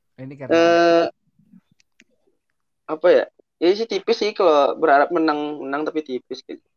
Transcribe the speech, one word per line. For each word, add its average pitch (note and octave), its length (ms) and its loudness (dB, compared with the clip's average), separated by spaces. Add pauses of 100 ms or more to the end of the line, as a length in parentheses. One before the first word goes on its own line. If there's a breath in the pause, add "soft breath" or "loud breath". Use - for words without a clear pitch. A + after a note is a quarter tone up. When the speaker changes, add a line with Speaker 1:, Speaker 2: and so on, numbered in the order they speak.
(180)
Speaker 1:
Ini C3 160 -18
karena C#3+ 160 -16
Speaker 2:
Eh, E3+ 560 2 (1800)
apa D#3 200 -2
ya? C#3 180 4 (320)
Ya - 120 2
sih G#3 160 0
tipis G#3 320 -4
sih G#3+ 160 -4
kalau D3+ 400 2
berharap C#3+ 400 2
menang, D3+ 480 -2
menang C#3+ 240 -8
tapi D#3 160 -6
tipis - 400 -12
gitu. - 160 -18 (200)